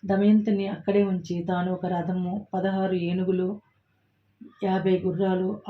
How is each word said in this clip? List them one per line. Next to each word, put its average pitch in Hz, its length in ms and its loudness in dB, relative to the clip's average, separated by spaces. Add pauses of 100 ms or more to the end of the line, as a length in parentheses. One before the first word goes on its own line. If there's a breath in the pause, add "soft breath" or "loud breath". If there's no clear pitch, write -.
దమయంతిని 202 640 4
అక్కడే 202 360 0
ఉంచి, 180 400 -2
తాను 180 280 -2
ఒక 180 140 -4
రథము, 180 680 -4
పదహారు 190 400 0
ఏనుగులు, 185 680 -2 (1000)
యాభై 185 360 2
గుర్రాలు, 185 720 0